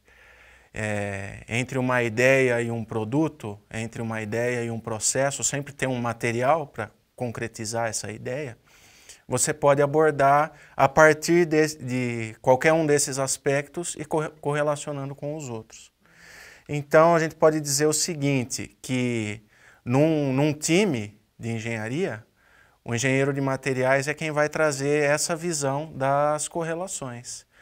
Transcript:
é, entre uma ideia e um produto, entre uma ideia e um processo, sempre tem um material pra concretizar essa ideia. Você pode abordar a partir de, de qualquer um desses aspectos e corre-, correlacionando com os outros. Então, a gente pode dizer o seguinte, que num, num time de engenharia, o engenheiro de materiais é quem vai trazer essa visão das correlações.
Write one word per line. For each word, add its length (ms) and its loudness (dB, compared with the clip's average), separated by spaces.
é, 760 -6
entre 300 -4
uma 240 2
ideia 600 4
e 80 -4
um 120 -4
produto, 760 -4
entre 300 -10
uma 220 -6
ideia 420 -2
e 60 -6
um 100 -8
processo, 640 -2
sempre 300 -6
tem 120 -4
um 140 -2
material 640 0
pra 240 -10
concretizar 720 -6
essa 220 -6
ideia. 460 -10
Você 260 0
pode 260 4
abordar 720 4
a 120 6
partir 580 6
de, 300 2
de 640 -4
qualquer 300 4
um 120 2
desses 340 2
aspectos 800 -4
e 60 -10
corre-, 260 -4
correlacionando 760 -4
com 220 -8
os 120 -12
outros. 440 -14
Então, 460 6
a 40 4
gente 160 0
pode 260 4
dizer 260 0
o 60 4
seguinte, 920 -2
que 600 -2
num, 480 2
num 200 2
time 640 0
de 120 -6
engenharia, 760 -6
o 100 -4
engenheiro 380 0
de 80 -4
materiais 680 0
é 60 -4
quem 160 -6
vai 180 0
trazer 560 0
essa 320 0
visão 580 -4
das 540 0
correlações. 960 -8